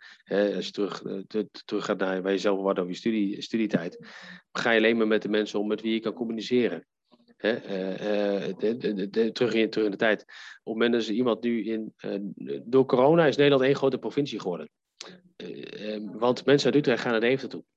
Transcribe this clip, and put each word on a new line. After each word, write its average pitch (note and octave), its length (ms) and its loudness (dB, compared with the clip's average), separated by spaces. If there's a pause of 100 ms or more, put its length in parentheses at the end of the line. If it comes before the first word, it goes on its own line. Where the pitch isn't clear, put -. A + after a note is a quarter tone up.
(240)
Hè, G2 320 0
als F#2 100 -4
je - 60 -10
terug, - 320 -6
eh, G2 140 -8 (100)
te-, G#2+ 220 -4 (160)
terug G2+ 200 -4
gaat G2+ 120 -2
naar F#2+ 240 -2
waar G2 100 0
je G2 60 2
zelf F#2+ 240 0
wat G2 180 2
over F2+ 120 -2
je F2+ 60 -8
studie, G#2 440 -2
studietijd, G2 680 -2 (440)
ga - 200 0
je A2+ 60 6
alleen A2+ 200 4
maar A2+ 100 2
met G#2+ 140 2
de G2+ 80 -4
mensen G#2+ 300 0
om G#2 80 -2
met G#2+ 140 -2
wie A2+ 120 -2
je A2+ 60 0
kan A2 140 -4
communiceren. A2+ 720 -2 (520)
Hè, G#2 140 0
eh, G2+ 960 -2
eh, F#2+ 100 -6
de, A2+ 200 0
de, - 160 -2
de, G#2 160 -4
de, A2+ 220 0
terug A#2 220 0
in, A2+ 160 2
terug A2 160 0
in G2+ 60 0
de G2 60 -8
tijd. G#2+ 240 2
Op - 60 -20 (460)
het - 0 -
moment A#2 200 2
dat A2+ 140 0
iemand A2+ 360 0
nu A#2 200 0
in, A2 340 -6
eh, G#2 180 -6 (480)
door B2+ 220 4
corona C#3+ 400 4
is B2 100 2
Nederland C#3+ 280 4
één C3+ 120 4
grote C3+ 220 2
provincie A#2 420 -4
geworden. E2 300 -6 (680)
Eh, - 580 -10
ehm, G#2+ 240 -10
want A#2+ 280 2
mensen C#3 260 6
uit C#3+ 100 6
Utrecht B2 200 2
gaan B2+ 100 0
naar A2+ 80 2
Deventer B2 300 2
toe - 140 -12 (140)